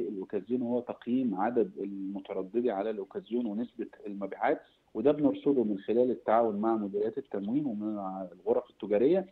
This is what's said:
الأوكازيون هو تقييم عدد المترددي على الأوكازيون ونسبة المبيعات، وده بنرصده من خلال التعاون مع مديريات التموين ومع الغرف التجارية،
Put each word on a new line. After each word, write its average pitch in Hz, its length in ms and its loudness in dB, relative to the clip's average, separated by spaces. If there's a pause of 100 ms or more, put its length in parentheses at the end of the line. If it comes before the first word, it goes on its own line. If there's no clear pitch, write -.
الأوكازيون 101 540 -4
هو 120 180 0
تقييم 117 600 -2
عدد 110 360 2
المترددي 98 960 -4
على 101 180 -2
الأوكازيون 107 560 -4
ونسبة 110 420 -6 (200)
المبيعات، 101 540 -2 (320)
وده 113 180 4
بنرصده 139 520 2
من 104 160 0
خلال 120 320 2
التعاون 110 440 2
مع 110 200 2
مديريات 104 420 -2
التموين 131 480 -2
ومع 104 640 -4
الغرف 113 380 0
التجارية، 127 640 4